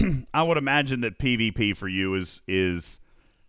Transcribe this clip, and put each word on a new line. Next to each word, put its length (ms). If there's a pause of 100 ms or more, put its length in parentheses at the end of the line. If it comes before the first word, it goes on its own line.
<clears throat> 320
I 80
would 140
imagine 460
that 160
P 180
V 140
P 240
for 140
you 260
is, 320
is 540 (480)